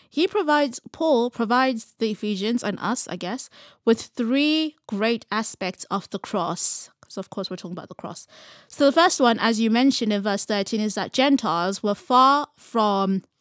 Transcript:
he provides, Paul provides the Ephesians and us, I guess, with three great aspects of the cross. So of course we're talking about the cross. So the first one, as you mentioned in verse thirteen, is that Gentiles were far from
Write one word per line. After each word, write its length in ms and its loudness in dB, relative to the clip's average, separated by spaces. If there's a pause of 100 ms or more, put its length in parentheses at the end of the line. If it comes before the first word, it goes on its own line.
he 180 0
provides, 540 0 (100)
Paul 400 2
provides 680 0
the 140 0
Ephesians 520 -4
and 160 -4
us, 280 -4
I 80 -8
guess, 340 -10 (340)
with 160 4
three 760 -2 (120)
great 420 -2
aspects 600 -6
of 200 -6
the 80 -6
cross. 720 -6 (180)
So 120 -10
of 100 -12
course 200 -10
we're 60 -8
talking 200 -12
about 140 -12
the 40 -18
cross. 320 -14 (420)
So 180 2
the 60 6
first 280 4
one, 180 4
as 220 2
you 100 2
mentioned 440 2
in 80 -2
verse 240 -2
thirteen, 340 -2
is 140 -2
that 180 -6
Gentiles 680 2
were 120 0
far 640 4
from 680 0 (180)